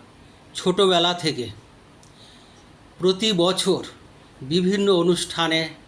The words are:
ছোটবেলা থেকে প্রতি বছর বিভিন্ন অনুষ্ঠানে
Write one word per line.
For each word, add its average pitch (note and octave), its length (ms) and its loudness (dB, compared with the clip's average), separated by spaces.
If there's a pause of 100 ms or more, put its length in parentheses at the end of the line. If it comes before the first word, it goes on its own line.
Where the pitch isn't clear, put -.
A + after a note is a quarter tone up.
(560)
ছোটবেলা F3+ 580 2
থেকে B2 360 -4 (1500)
প্রতি F#3+ 340 0
বছর F3+ 500 0 (580)
বিভিন্ন F#3 520 0
অনুষ্ঠানে E3 760 0 (180)